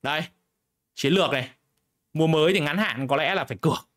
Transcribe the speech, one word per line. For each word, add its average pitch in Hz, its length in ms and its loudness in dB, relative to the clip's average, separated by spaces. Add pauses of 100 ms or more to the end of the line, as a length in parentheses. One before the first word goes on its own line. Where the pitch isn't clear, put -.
Đây, 151 200 -4 (720)
chiến 139 180 0
lược 180 180 2
này. 131 200 -4 (600)
Mua 160 140 2
mới 160 260 4
thì 190 80 2
ngắn 147 180 -2
hạn 135 300 -4
có 139 80 0
lẽ 156 180 0
là 170 100 -2
phải 123 120 -10
cược. - 400 -2